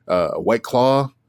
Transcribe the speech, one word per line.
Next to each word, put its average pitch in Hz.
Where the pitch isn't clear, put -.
a 87
White 110
Claw 135